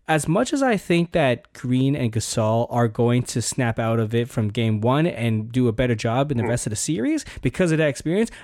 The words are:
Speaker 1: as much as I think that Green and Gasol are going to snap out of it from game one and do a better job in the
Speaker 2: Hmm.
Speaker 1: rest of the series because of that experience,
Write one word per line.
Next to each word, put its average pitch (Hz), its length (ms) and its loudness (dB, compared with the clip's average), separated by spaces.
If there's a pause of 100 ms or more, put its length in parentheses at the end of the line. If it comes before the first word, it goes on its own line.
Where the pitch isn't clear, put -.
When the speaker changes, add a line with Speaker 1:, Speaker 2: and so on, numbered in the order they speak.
Speaker 1:
as 156 200 0
much 208 260 0
as 277 100 0
I 247 120 2
think 170 360 0
that 135 420 0
Green 131 420 0
and 127 160 -2
Gasol 113 600 0
are 120 160 2
going 120 360 2
to 120 200 -4
snap 117 340 -2
out 113 220 0
of 110 160 -2
it 117 120 2
from 110 200 -2
game 110 340 0
one 131 240 2
and 113 460 -2
do 123 160 2
a 113 40 4
better 123 220 0
job 123 380 0
in 127 60 0
the 113 60 0
Speaker 2:
Hmm. 113 60 -2
Speaker 1:
rest 120 160 -2
of 117 60 -4
the 107 40 -4
series 254 500 -2 (180)
because 180 280 0
of 156 60 2
that 156 120 2
experience, 185 420 -2 (120)